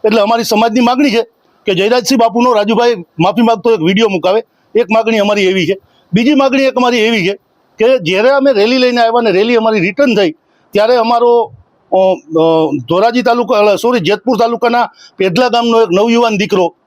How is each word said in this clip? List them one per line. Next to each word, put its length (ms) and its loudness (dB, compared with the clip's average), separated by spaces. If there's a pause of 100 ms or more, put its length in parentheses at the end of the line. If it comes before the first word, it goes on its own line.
એટલે 180 2
અમારી 220 0
સમાજની 360 0
માગણી 320 0
છે 100 0 (440)
કે 80 -2
જયરાજસિંહ 460 0
બાપુનો 340 0
રાજુભાઈ 420 0 (240)
માફી 220 0
માંગતો 300 0
એક 80 0
વીડિયો 300 0
મુકાવે, 340 -2 (320)
એક 160 2
માગણી 260 0
અમારી 260 0
એવી 240 0
છે. 100 -2 (360)
બીજી 200 2
માગણી 300 2
એક 100 0
અમારી 240 0
એવી 300 0
છે 60 -4 (460)
કે 200 2
જ્યારે 300 0
અમે 240 2
રેલી 240 0
લઈને 240 0
આવ્યા 200 0
ને 100 0
રેલી 240 0
અમારી 240 0
રિટર્ન 360 0
થઈ, 160 0 (400)
ત્યારે 240 2
અમારો, 580 0 (380)
અ, 40 -2 (440)
અ, 40 2 (460)
ધોરાજી 320 0
તાલુકા, 380 0
અ, 160 2
સોરી, 240 -2
જેતપુર 380 -2
તાલુકાના 520 -2 (280)
પેઢલા 320 0
ગામનો 320 0
એક 80 2
નવયુવાન 480 0
દીકરો 380 -2 (120)